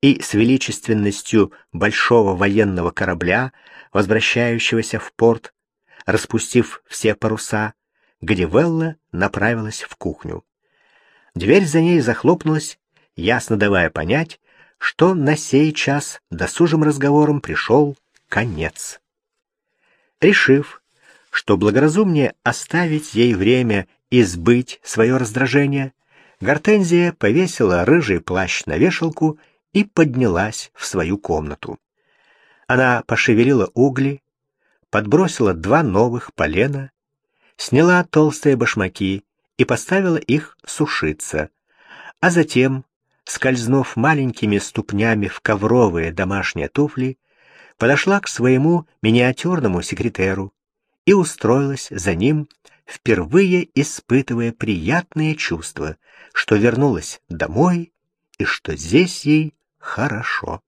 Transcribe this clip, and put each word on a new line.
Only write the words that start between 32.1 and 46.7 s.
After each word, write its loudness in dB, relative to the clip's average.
Она 2
пошевелила 2
угли, 0
подбросила 2
два 0
новых 0
полена, -2
сняла 4
толстые 2
башмаки -2
и 4
поставила -2
их -4
сушиться, -6
а 2
затем, 0
скользнув -2
маленькими 0
ступнями -2
в -12
ковровые 2
домашние -4
туфли, -4